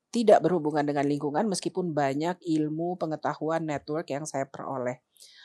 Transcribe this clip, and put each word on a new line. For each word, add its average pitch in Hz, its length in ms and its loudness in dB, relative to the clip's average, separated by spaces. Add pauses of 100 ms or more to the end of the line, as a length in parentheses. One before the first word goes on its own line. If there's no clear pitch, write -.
(100)
tidak 214 320 6
berhubungan 151 400 2
dengan 143 240 0
lingkungan, 147 400 0
meskipun 180 480 -2
banyak 147 480 0
ilmu, 156 560 -2
pengetahuan, 156 640 -2
network 151 480 -6
yang 143 160 -4
saya 139 240 -6
peroleh. 127 480 -6 (460)